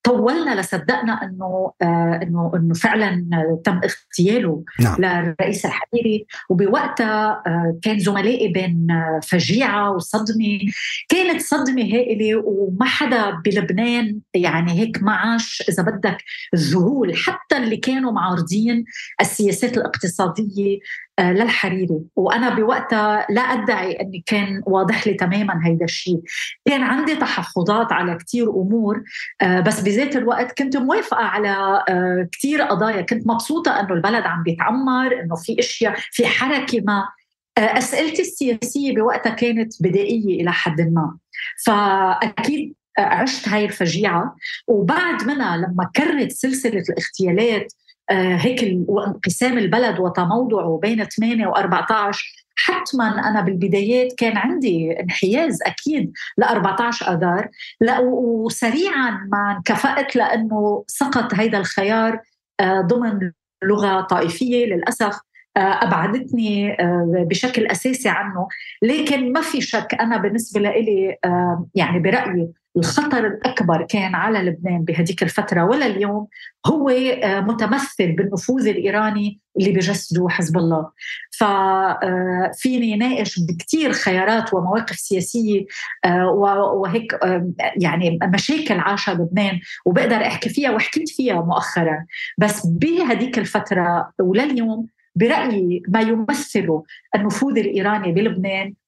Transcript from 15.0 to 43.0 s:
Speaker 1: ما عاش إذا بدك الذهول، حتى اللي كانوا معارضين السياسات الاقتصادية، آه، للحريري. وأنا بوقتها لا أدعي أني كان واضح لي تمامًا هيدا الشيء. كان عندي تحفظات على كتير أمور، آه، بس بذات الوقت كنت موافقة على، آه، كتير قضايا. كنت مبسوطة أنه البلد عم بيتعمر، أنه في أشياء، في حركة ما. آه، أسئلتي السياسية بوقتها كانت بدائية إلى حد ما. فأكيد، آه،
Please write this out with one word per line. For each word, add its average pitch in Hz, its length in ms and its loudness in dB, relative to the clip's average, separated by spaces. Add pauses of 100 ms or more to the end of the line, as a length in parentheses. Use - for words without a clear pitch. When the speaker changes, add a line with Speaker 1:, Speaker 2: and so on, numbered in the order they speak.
Speaker 1:
ما 214 80 2
عاش 226 580 -2
إذا 185 140 0
بدك 196 340 0 (360)
الذهول، 180 640 2
حتى - 420 0
اللي 226 200 0
كانوا 262 340 0
معارضين 190 720 0 (380)
السياسات 220 560 0
الاقتصادية، 196 1000 -2 (400)
آه، 180 140 4
للحريري. 185 680 0 (160)
وأنا 226 400 2
بوقتها 214 760 0
لا 214 120 2
أدعي 208 500 0
أني 190 340 -8
كان 196 400 -2
واضح 190 420 2
لي 196 60 2
تمامًا 190 500 0
هيدا 165 220 2
الشيء. 170 360 -2 (440)
كان 269 160 2
عندي 285 340 0
تحفظات 208 760 0
على 175 240 0
كتير 233 340 -2
أمور، 208 520 0 (400)
آه، 185 180 4
بس 208 200 2
بذات 240 360 0
الوقت 240 420 0
كنت 269 200 0
موافقة 262 460 0
على، 196 640 0
آه، 180 420 2
كتير 285 300 0
قضايا. 202 400 0
كنت 214 260 -2
مبسوطة 294 520 0
أنه 190 140 -2
البلد 202 320 0
عم 170 180 -2
بيتعمر، 240 800 0
أنه 165 140 -4
في 226 240 -4
أشياء، 233 360 0 (160)
في 240 140 2
حركة 254 560 0
ما. 202 220 0 (540)
آه، 220 200 4
أسئلتي 311 440 0
السياسية 262 760 -2
بوقتها 220 340 0
كانت 226 500 0
بدائية 196 640 0
إلى 175 100 2
حد 165 300 0
ما. 165 360 0 (480)
فأكيد، 208 1080 2 (240)
آه، 208 40 4